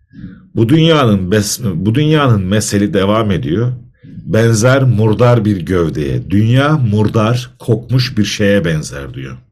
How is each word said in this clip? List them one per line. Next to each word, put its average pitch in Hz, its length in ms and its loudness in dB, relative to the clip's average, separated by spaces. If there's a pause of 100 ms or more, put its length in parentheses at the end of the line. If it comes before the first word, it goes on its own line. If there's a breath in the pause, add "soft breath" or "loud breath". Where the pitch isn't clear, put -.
(560 loud breath)
Bu 113 140 2
dünyanın 135 640 2
bes-, 101 540 -2
bu 110 100 0
dünyanın 147 460 2
meseli 101 520 -2
devam 104 380 0
ediyor. 92 420 -2 (300)
Benzer 117 800 0
murdar 110 640 2
bir 104 120 0
gövdeye. 78 720 -2
Dünya 123 480 2
murdar, 107 840 0
kokmuş 123 580 -2
bir 104 80 2
şeye 101 400 0
benzer 71 480 -6
diyor. 65 240 -14 (140)